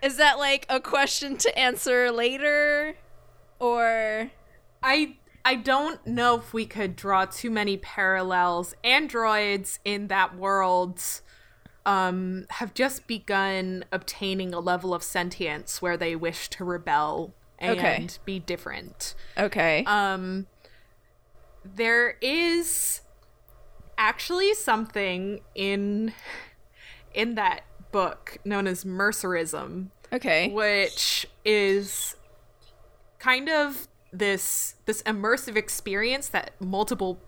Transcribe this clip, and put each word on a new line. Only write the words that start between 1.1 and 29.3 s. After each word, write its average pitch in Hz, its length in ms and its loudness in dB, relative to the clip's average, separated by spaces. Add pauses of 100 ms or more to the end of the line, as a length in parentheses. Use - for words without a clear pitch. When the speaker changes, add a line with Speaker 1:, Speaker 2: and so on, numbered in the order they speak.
Speaker 1:
to - 200 2
answer 247 520 4
later? 294 840 2 (640)
Or 226 720 2 (520)
Speaker 2:
I, 294 340 2 (280)
I 262 120 4
don't 269 500 0
know 240 320 2
if - 160 -12
we 226 100 -2
could 196 320 -6
draw 190 300 2
too - 240 -8
many 202 260 0
parallels. 185 1040 0
Androids 220 1000 2
in 202 240 -4
that 190 280 2
world, 185 680 2 (840)
um, 185 680 0
have 233 220 -8
just 269 340 -2
begun 190 840 -2
obtaining 190 600 -4
a 170 60 -4
level 180 340 0
of 170 80 -4
sentience 175 800 -4
where 175 160 0
they 165 180 -2
wish 165 340 -4
to - 140 -10
rebel 160 680 -2 (240)
and 185 200 0
Speaker 1:
Okay. 170 300 0 (160)
Speaker 2:
be 190 140 -6
different. - 760 -10 (220)
Speaker 1:
Okay. 170 480 2
Speaker 2:
Um, 190 640 0 (1160)
there 233 600 2
is 339 800 0 (960)
actually 359 560 2
something 202 840 -2 (140)
in, 202 600 -2 (1000)
in 226 220 -2
that 202 300 0 (280)
book - 520 -2
known 202 220 0
as 185 180 -4
Mercerism, 180 1040 -2 (240)